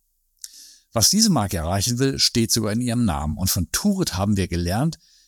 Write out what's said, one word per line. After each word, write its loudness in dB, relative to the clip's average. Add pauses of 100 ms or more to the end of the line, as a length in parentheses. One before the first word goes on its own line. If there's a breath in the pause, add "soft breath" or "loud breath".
(920 loud breath)
Was 2
diese 4
Marke 0
erreichen -2
will, 0
steht 2
sogar 0
in -2
ihrem 0
Namen. 0
Und 0
von -2
Turit -2
haben 0
wir 0
gelernt, -2 (280 soft breath)